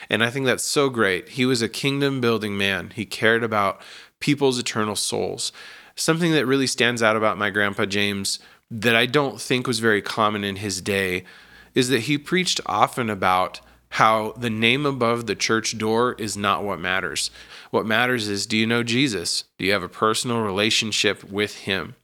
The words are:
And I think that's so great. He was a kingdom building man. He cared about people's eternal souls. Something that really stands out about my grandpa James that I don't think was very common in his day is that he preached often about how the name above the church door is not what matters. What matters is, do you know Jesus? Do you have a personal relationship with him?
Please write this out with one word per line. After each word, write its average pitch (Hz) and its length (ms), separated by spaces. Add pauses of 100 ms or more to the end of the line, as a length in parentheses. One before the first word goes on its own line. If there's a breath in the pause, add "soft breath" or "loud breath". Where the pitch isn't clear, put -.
And 107 140
I 117 60
think 135 160
that's 113 180
so 143 260
great. 98 380
He 127 180
was 127 160
a 113 60
kingdom 139 540
building 107 360
man. 95 380
He 104 100
cared 113 380
about 104 380 (400 loud breath)
people's 135 360
eternal 107 380
souls. 98 560 (440 loud breath)
Something 165 360
that 147 140
really 135 200
stands 120 380
out 110 140
about 107 200
my 104 120
grandpa 104 340
James 101 560 (320 loud breath)
that 117 240
I 120 100
don't 135 360
think 127 260
was 117 120
very 110 220
common 104 440
in 98 100
his 95 260
day 95 440 (500 loud breath)
is 127 140
that 117 140
he 143 140
preached 175 480
often 113 440
about 92 500 (360 soft breath)
how 110 420
the 120 120
name 117 360
above 120 400
the 101 100
church 110 420
door 110 360
is 101 240
not 98 260
what 95 160
matters. 90 500 (420 loud breath)
What 101 140
matters 113 440
is, 101 160
do 110 100
you 110 100
know 120 180
Jesus? 117 600 (140)
Do 95 80
you 95 80
have 92 100
a 87 60
personal 113 520
relationship 104 840
with 101 320
him? 98 460